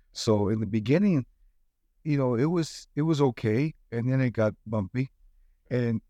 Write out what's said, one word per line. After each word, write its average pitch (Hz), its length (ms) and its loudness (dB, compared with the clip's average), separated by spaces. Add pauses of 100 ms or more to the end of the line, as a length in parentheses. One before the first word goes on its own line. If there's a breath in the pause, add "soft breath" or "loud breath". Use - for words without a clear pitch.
(140)
So 104 360 0
in 110 100 -2
the 110 60 -4
beginning, 131 600 2 (760)
you 151 140 0
know, 127 180 2
it 120 100 2
was, 165 500 -4
it 147 80 -2
was 160 180 2
okay, 127 520 0 (180)
and 117 200 -2
then 131 80 2
it 127 120 2
got 107 220 2 (120)
bumpy, 110 460 -4 (580)
and 117 400 0